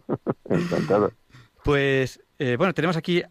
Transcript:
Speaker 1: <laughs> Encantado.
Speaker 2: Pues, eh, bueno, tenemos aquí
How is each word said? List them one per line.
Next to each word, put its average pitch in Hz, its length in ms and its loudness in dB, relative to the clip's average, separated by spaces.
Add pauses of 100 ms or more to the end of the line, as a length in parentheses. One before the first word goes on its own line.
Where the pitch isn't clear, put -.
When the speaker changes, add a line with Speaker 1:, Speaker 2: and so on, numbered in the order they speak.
Speaker 1:
<laughs> - 400 -6
Encantado. 151 640 0 (520)
Speaker 2:
Pues, 139 560 0 (180)
eh, 123 180 0
bueno, 170 180 0
tenemos 160 220 0
aquí 170 340 0